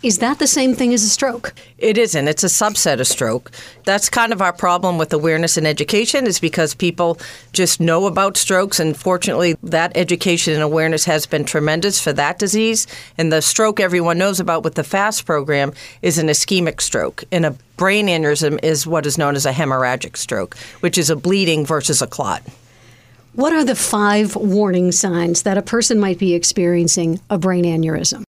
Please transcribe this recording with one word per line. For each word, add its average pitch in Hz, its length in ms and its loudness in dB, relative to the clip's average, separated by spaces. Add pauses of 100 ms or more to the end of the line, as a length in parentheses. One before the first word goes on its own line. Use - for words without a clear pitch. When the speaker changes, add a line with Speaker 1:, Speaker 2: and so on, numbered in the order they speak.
Speaker 1:
Is 233 160 0
that 247 200 0
the 294 80 2
same 262 280 2
thing 247 180 0
as 220 100 2
a 214 60 0
stroke? - 460 -4 (240)
Speaker 2:
It 214 180 2
isn't. 165 320 0
It's 156 160 0
a 180 40 2
subset 170 520 0
of 131 60 0
stroke. - 440 -2 (340)
That's 196 260 0
kind 226 240 0
of 190 80 -2
our 175 100 2
problem 175 460 0
with 160 160 0
awareness 160 420 0
and 156 100 0
education, 214 600 0
is 190 120 0
because 160 360 -2
people 170 440 0 (360)
just 180 260 2
know 165 240 4
about 196 320 0
strokes, 190 420 0
and 160 160 0
fortunately 175 680 0
that 170 340 -2
education 170 560 0
and 151 100 0
awareness 160 440 0
has 156 180 0
been 151 220 -2
tremendous 165 560 0
for 151 100 -2
that 147 260 -2
disease. 220 480 0 (300)
And 165 160 0
the 160 80 4
stroke 214 400 0
everyone 175 380 0
knows 190 220 0
about 165 220 -2
with 170 120 -4
the 151 100 -4
fast 202 400 -2
program 143 480 0 (300)
is 165 160 0
an 156 80 0
ischemic 165 560 0
stroke, - 500 -4
and 165 140 2
a 147 100 -2 (220)
brain 202 280 2
aneurysm 151 560 0
is 156 240 0
what 156 200 -2
is 139 100 -2
known 143 200 0
as 139 100 0
a 135 60 0
hemorrhagic 131 680 -2
stroke, 98 360 -6 (260)
which 180 180 0
is 147 100 0
a 160 80 2
bleeding 170 480 0
versus 147 380 -2
a 117 40 -4
clot. 101 360 -4 (920)
Speaker 1:
What 302 220 2
are 311 100 2
the 240 100 0
five 208 640 2
warning 185 560 2
signs 170 520 0
that 190 120 2
a 202 60 0
person 226 360 0
might 190 200 0
be 185 160 2
experiencing 170 840 2 (100)
a 202 80 0
brain 180 260 2
aneurysm? 165 580 -2 (120)